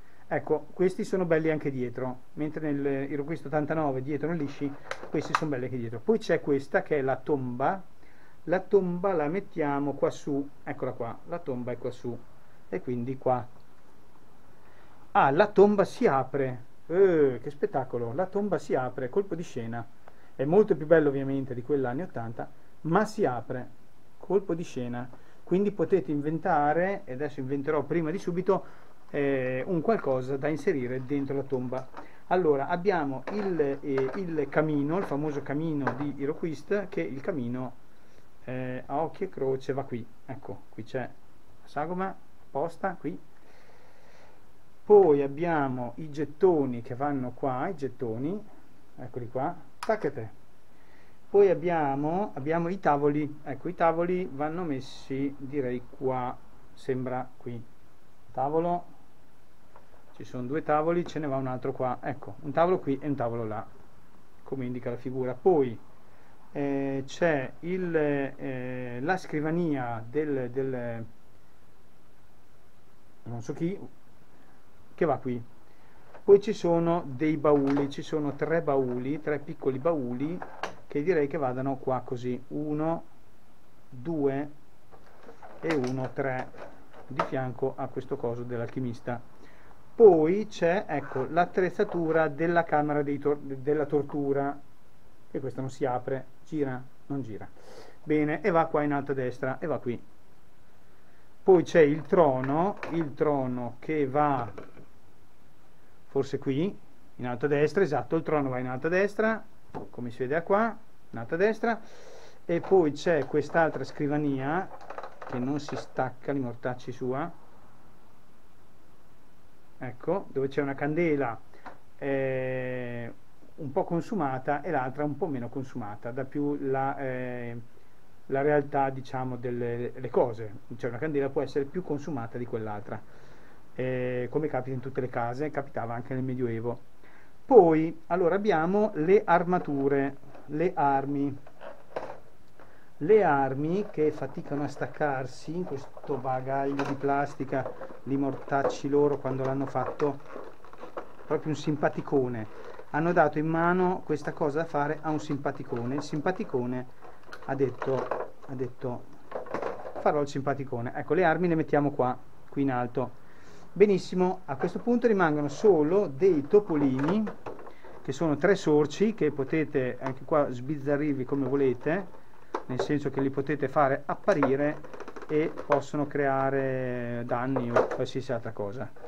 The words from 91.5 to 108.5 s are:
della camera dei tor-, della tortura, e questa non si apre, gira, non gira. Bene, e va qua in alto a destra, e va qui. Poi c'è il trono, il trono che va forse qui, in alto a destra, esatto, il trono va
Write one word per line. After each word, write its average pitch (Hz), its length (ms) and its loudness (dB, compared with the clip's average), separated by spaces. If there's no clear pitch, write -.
della 165 360 4
camera 147 380 4
dei 143 160 0
tor-, 143 200 2
della 139 480 0
tortura, 139 720 0
e - 80 -4
questa 131 220 -4
non 131 80 -4
si 139 160 -2
apre, 127 400 0
gira, 135 380 -2
non 139 140 -2
gira. 107 260 -8
Bene, 151 380 4
e - 80 2
va 165 160 6
qua 156 180 2
in 147 100 2
alto 143 180 0
a 135 40 -2
destra, 131 440 -2
e 175 80 -4
va 127 120 0
qui. 120 220 -4
Poi 180 200 10
c'è - 160 4
il 151 220 8
trono, 151 760 4
il 156 220 -2
trono 127 680 0
che 151 280 0
va 131 420 2
forse 135 320 -2
qui, 151 380 0
in 123 120 -6
alto 123 180 -2
a 143 40 4
destra, 147 340 4
esatto, 139 320 0
il 160 80 2
trono 147 260 2
va 127 100 -2